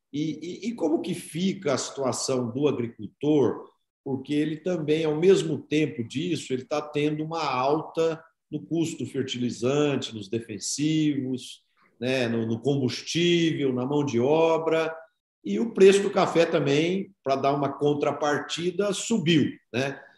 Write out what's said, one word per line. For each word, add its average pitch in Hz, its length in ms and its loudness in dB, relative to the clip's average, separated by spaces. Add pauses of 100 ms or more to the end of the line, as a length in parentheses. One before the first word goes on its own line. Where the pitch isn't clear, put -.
(140)
E, 156 500 -6
e, 226 40 -6
e 233 60 -6
como 320 260 0
que 180 140 -4
fica 165 580 -2
a 120 60 0
situação 123 720 -2
do 143 180 0
agricultor? 123 960 0 (400)
Porque 139 300 -6
ele 156 240 -2
também, 160 480 -2
ao 151 100 0
mesmo 160 420 4
tempo 147 460 -2
disso, 139 480 -6
ele 127 120 -4
tá 151 180 -4
tendo 151 420 -2
uma 160 180 -6
alta 156 800 0 (280)
no 147 100 -8
custo 151 440 -4
do 120 60 -8
fertilizante, 123 1040 -2
nos 104 140 -10
defensivos, 131 1300 -2 (360)
né, 127 300 0
no, 113 180 -2
no 113 140 -2
combustível, 143 1120 0
na 123 140 -2
mão 147 180 0
de 117 160 0
obra. 160 760 2 (480)
E 202 160 -2
o 226 140 -2
preço 196 300 8
do 202 80 0
café 170 340 4
também, 165 640 2 (140)
pra 135 100 2
dar 135 200 2
uma 139 180 -2
contrapartida, 147 1200 0
subiu, 165 580 2 (220)
né? 139 260 -2 (200)